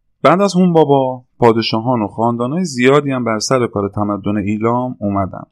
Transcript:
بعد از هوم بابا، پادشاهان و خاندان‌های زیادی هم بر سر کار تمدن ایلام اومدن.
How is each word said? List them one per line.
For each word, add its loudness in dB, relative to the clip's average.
بعد 4
از 0
هوم 2
بابا، 2
پادشاهان 2
و -2
خاندان‌های -2
زیادی 2
هم -4
بر -2
سر 0
کار -4
تمدن -4
ایلام -2
اومدن. -4